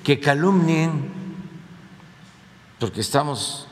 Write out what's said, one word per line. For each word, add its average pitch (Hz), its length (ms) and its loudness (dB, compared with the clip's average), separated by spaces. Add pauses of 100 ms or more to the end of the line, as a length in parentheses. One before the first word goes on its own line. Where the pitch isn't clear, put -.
que 143 160 2
calumnien, 160 920 2 (1700)
porque 107 220 -4
estamos 139 720 -2